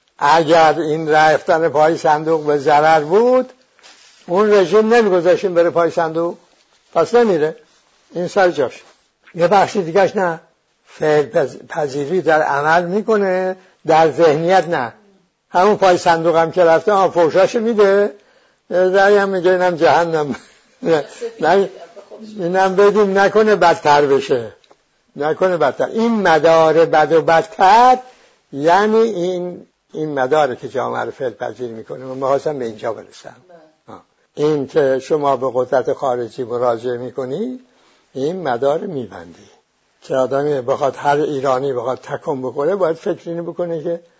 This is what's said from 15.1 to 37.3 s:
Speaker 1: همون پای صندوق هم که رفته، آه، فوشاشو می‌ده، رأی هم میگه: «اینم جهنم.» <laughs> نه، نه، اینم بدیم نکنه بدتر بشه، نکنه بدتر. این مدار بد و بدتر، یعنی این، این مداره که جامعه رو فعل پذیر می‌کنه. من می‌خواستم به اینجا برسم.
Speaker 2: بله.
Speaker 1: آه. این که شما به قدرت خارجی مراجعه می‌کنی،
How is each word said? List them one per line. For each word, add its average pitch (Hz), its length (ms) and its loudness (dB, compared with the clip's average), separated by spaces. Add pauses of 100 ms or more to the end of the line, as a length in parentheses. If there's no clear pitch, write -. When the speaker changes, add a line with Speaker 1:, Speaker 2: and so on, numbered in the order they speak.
Speaker 1:
همون 190 260 2
پای 180 220 4
صندوق 165 380 0
هم 165 140 2
که 180 140 2
رفته، 165 280 2
آه، 190 200 2
فوشاشو 175 480 2
می‌ده، 208 520 2 (580)
رأی 196 460 2
هم 196 120 0
میگه: 185 220 0
«اینم 180 260 0
جهنم.» 151 600 0 (220)
<laughs> - 240 -20
نه، 156 220 0 (360)
نه، 180 280 2 (720)
اینم 190 380 -2
بدیم 202 420 2
نکنه 208 380 2
بدتر 156 500 2
بشه، 131 460 0 (640)
نکنه 160 400 -2
بدتر. 139 300 -2
این 226 420 -2
مدار 160 560 4
بد 151 280 2
و 160 100 4
بدتر، 202 760 4 (540)
یعنی 180 440 2
این، 180 720 -2 (260)
این 156 220 -8
مداره 135 420 0
که 131 120 -14
جامعه 120 320 -6
رو 117 100 -8
فعل 127 200 -8
پذیر 120 400 -10
می‌کنه. 120 340 -14
من 131 100 -12
می‌خواستم 139 440 -4
به 123 60 -8
اینجا 113 280 -8
برسم. - 440 -20 (120)
Speaker 2:
بله. 156 480 -20
Speaker 1:
آه. - 60 -20 (320)
این 147 320 -2
که 135 360 0
شما 143 340 -2
به 123 180 -4
قدرت 127 380 -2
خارجی 123 520 -6
مراجعه 120 520 -4
می‌کنی، 135 640 -10 (540)